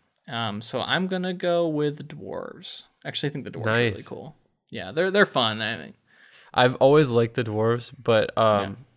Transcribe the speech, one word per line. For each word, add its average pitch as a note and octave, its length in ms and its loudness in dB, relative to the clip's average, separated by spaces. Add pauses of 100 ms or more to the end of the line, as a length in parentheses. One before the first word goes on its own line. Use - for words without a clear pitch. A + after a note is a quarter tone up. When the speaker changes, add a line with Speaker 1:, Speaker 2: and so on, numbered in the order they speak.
(280)
Speaker 1:
Um, A2+ 320 -6
so A2 220 -6
I'm D#3+ 240 -2
gonna F#3 260 -4
go F3 340 0
with D3 300 -2
the D3 80 -14
dwarves. - 800 -12 (220)
Actually, C#3+ 240 -6
I - 20 -6
think C3+ 140 -10
the G2+ 40 -12
dwarves A2+ 160 -8
are A2 120 2
really A#2+ 140 2
Speaker 2:
Nice. - 100 -12
Speaker 1:
cool. - 340 -14 (340)
Yeah, F#2+ 220 -12
they're, F3+ 180 0
they're G3 140 4
fun, A2+ 380 0
I A2 160 -4
think. C2+ 160 -16 (580)
Speaker 2:
I've B2+ 240 4
always C#3+ 320 6
liked A#2 260 2
the B2 100 0
dwarves, A2+ 460 -2 (100)
but, A2+ 360 2
um, G#2+ 240 4
Speaker 1:
Yeah. G2 120 -4 (240)